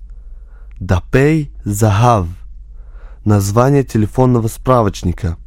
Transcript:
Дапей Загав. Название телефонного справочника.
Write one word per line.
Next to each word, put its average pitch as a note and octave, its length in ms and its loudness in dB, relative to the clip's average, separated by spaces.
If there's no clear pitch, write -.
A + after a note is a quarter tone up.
Дапей C3+ 720 0
Загав. G#2 640 2
Название G#2+ 600 2
телефонного A#2 640 0
справочника. G2+ 880 -2